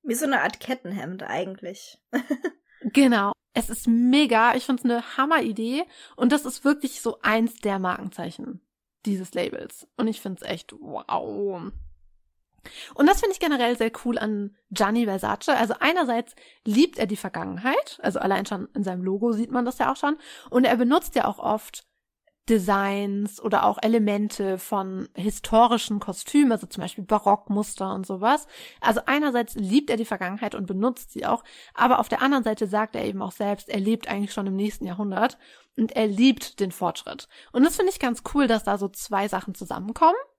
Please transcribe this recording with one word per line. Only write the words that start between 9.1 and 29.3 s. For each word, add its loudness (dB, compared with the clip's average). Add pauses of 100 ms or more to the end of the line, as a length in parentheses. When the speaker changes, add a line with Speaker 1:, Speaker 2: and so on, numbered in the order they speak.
Speaker 2:
Labels. -8
Und 0
ich -4
find's -10
echt -10
wow. -6 (1200)
Und 6
das 6
finde 0
ich -8
generell 0
sehr 0 (120)
cool -2
an -4 (140)
Gianni 2
Versace. -2
Also 2
einerseits 0 (300)
liebt 4
er 0
die -4
Vergangenheit. -4
Also -2
allein 0
schon -8
in -2
seinem -4
Logo 0
sieht -2
man 0
das -4
ja 2
auch -4
schon. 0 (320)
Und 6
er 4
benutzt 2
ja 2
auch -2
oft -4 (640)
Designs 0
oder 0
auch 2
Elemente 0
von -6
historischen 2
Kostümen, 2
also -2
zum -10
Beispiel -8
Barockmuster 0
und -6
sowas. 0 (340)
Also 2
einerseits 0